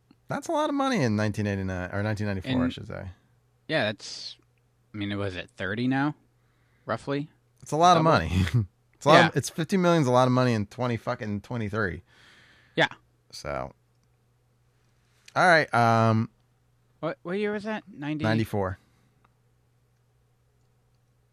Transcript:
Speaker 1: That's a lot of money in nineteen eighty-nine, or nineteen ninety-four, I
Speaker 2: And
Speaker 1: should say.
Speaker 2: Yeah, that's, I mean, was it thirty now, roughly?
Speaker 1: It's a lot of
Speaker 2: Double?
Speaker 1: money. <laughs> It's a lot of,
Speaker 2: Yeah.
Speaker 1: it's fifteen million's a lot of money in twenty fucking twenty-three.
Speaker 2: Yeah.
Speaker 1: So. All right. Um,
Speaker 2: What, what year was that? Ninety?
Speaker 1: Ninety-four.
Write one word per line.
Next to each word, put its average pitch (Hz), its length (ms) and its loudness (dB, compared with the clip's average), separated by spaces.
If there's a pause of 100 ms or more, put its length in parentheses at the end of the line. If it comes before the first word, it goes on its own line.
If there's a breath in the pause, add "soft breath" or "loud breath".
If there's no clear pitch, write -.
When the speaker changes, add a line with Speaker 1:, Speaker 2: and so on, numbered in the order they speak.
(280)
Speaker 1:
That's 277 200 -6
a 349 40 -4
lot 302 160 0
of 294 60 -4
money 269 280 -2
in 113 120 0
nineteen 107 320 -2
eighty-nine, 95 460 -6
or 101 100 -4
nineteen 107 240 -4
ninety-four, 95 240 -6 (100)
I - 40 0
Speaker 2:
And - 80 -4
Speaker 1:
should - 160 -16
say. 92 220 -12 (580)
Speaker 2:
Yeah, 147 160 -2
that's, - 520 -10 (560)
I - 60 -16
mean, 101 180 -6
was 98 200 -6
it - 200 -12
thirty 104 300 0
now, 139 300 2 (680)
roughly? 139 440 -4 (340)
Speaker 1:
It's - 80 -16
a 147 60 -2
lot 175 200 8
of 160 60 4
Speaker 2:
Double? 160 160 4
Speaker 1:
money. 87 340 0
<laughs> 113 140 0 (300)
It's - 80 -20
a 139 60 4
lot 151 80 10
of, 123 80 8
Speaker 2:
Yeah. 107 120 -2
Speaker 1:
it's - 120 -4
fifteen 180 320 -2
million's 170 240 4
a 127 40 0
lot 127 160 6
of 127 60 2
money 127 220 2
in 104 120 -2
twenty 123 300 -6
fucking 107 460 -8
twenty-three. 104 600 -6 (760 soft breath)
Speaker 2:
Yeah. 156 120 2 (420)
Speaker 1:
So. 67 440 -10 (1600)
All 160 100 4
right. 165 280 4
Um, 113 560 4 (680)
Speaker 2:
What, 156 220 -8
what 180 160 -8
year 208 140 -4
was 208 120 -8
that? 214 220 -8
Ninety? 147 380 -8
Speaker 1:
Ninety-four. 107 540 -2 (2500)